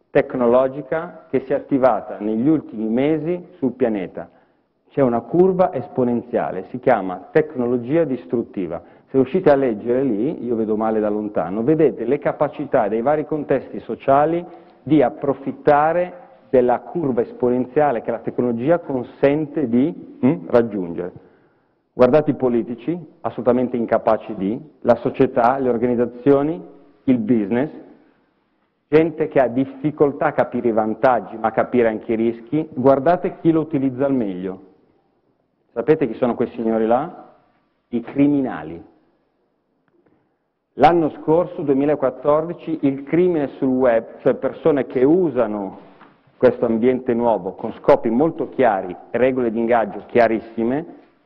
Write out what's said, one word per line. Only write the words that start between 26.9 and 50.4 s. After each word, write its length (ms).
il 120
business, 540
gente 380
che 120
ha 80
difficoltà 800
a 40
capire 380
i 40
vantaggi, 640
ma 100
a 40
capire 360
anche 260
i 20
rischi. 560
Guardate 680
chi 120
lo 100
utilizza 440
al 80
meglio. 480
Sapete 340
chi 60
sono 220
quei 140
signori 360
là? 400
I 120
criminali. 920
L'anno 300
scorso, 540
duemilaquattordici, 1200
il 200
crimine 440
sul 120
web, 500
cioè 160
persone 500
che 180
usano 760
questo 280
ambiente 500
nuovo 380
con 200
scopi 380
molto 380
chiari, 460
regole 400
di 80
ingaggio 480
chiarissime, 800